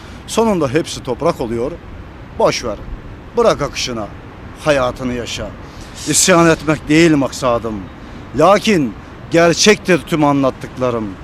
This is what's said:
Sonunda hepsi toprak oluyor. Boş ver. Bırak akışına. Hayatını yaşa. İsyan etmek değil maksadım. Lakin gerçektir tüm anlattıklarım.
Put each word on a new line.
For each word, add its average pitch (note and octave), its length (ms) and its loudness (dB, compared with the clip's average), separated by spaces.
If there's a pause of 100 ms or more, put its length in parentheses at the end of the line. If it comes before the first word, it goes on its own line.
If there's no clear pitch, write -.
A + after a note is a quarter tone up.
(280)
Sonunda G3+ 420 0
hepsi C3 340 -2
toprak C#3 380 -2
oluyor. A#2+ 320 -4 (680)
Boş F3+ 260 0
ver. G#2+ 120 -6 (600)
Bırak C3+ 260 2
akışına. A#2 440 -6 (580)
Hayatını B2+ 480 0
yaşa. A2+ 360 -8 (600)
İsyan E3+ 380 4
etmek D3+ 420 2
değil D#3+ 260 6
maksadım. A#2 600 0 (600)
Lakin E3+ 580 4 (360)
gerçektir E3+ 720 4
tüm D3+ 220 0
anlattıklarım. B2+ 840 0 (160)